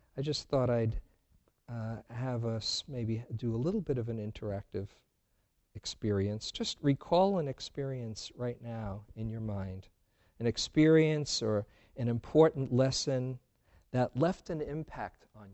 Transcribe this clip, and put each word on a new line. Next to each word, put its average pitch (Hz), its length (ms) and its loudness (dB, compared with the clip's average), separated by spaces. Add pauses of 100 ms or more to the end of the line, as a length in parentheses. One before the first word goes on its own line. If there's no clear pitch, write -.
(160)
I 139 60 -4
just 143 280 -4
thought 131 200 2
I'd, 117 300 2 (720)
uh, 113 260 -6 (160)
have 120 340 -2
us 113 420 -2
maybe 117 360 -2 (120)
do 117 200 0
a - 20 0
little 180 240 0
bit 143 160 -2
of 117 120 -2
an 113 100 -4
interactive 104 680 -6 (840)
experience. 104 760 -2
Just - 300 -4
recall 175 580 4
an 147 80 -2
experience 131 880 -6
right 123 260 -4
now 110 400 -6 (140)
in 110 140 -4
your 113 120 -6
mind, 95 460 -6 (520)
an 113 60 -2
experience 156 960 4
or 107 240 2 (300)
an 120 140 0
important 139 640 4
lesson 131 680 0 (520)
that 127 260 0
left 165 320 0
an 160 120 -4
impact 143 640 -8 (100)
on 104 180 -18